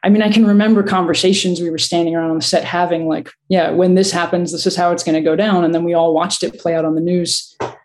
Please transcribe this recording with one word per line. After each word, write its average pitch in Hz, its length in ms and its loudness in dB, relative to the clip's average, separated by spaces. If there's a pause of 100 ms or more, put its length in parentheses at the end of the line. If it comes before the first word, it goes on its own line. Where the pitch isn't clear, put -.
I 190 60 2
mean, 208 120 4
I 208 80 2
can 214 160 4
remember 208 360 4
conversations 185 760 0
we 175 100 -4
were 160 80 -6
standing 170 360 -2
around 165 160 -2
on 160 60 0
the 160 60 -4
set 160 220 -2
having, 170 440 -2
like, 160 220 -6 (180)
"Yeah, 180 220 2
when 180 240 2
this 190 180 2
happens, 175 400 -2
this 165 140 -4
is 185 100 -2
how 175 160 0
it's 170 120 -4
gonna 160 180 0
go 160 120 2
down." 190 300 0
And 165 100 0
then 165 100 -2
we 170 100 -2
all 165 180 2
watched 160 300 -2
it 170 160 -6
play 165 160 -4
out 160 100 -2
on 160 100 -2
the 160 60 -2
news 175 560 -4 (280)